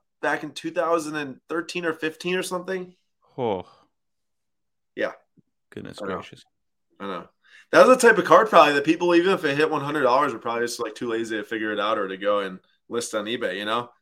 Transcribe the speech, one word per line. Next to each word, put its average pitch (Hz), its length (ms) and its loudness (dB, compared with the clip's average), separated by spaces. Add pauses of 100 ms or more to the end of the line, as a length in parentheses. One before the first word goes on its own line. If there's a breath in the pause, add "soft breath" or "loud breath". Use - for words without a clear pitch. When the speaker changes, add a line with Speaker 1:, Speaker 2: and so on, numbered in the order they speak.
(220)
Speaker 1:
back 151 220 -2
in 151 80 -10
two 160 200 -8
thousand 160 440 -2
and 139 240 -8 (100)
thirteen 170 360 -6
or 160 80 -2
fifteen 160 420 -6
or 185 80 -2
something. 180 520 -8 (420)
Speaker 2:
Oh. 104 280 -2 (1300 soft breath)
Speaker 1:
Yeah. 110 160 -4 (580)
Speaker 2:
Goodness - 320 -16
Speaker 1:
I 101 60 -10
know. 95 80 -6
Speaker 2:
gracious. - 280 -14 (560)
Speaker 1:
I 98 80 -12
know. 90 200 -10 (440 soft breath)
That 180 140 8
was 254 120 8
the 240 100 6
type 220 100 6
of 175 60 2
card 196 260 6
probably 151 260 8
that 143 100 0
people, 170 300 2
even 175 180 2
if 175 100 -4
it 139 140 -2
hit 151 120 2
one 151 120 -2
hundred 143 220 -4
dollars, 127 280 4
were 113 80 -10
probably 117 260 -4
just, 117 140 -6
like, 110 160 -8
too 123 140 -6
lazy 113 260 -4
to 107 80 -4
figure 110 300 -4
it 104 60 -4
out 107 180 0
or 98 100 -4
to 95 80 -8
go 101 240 0
and 95 200 -8 (280)
list 117 260 -6
on 104 120 -2
eBay, 110 320 -6
you 104 80 -6
know? 117 240 -4 (120)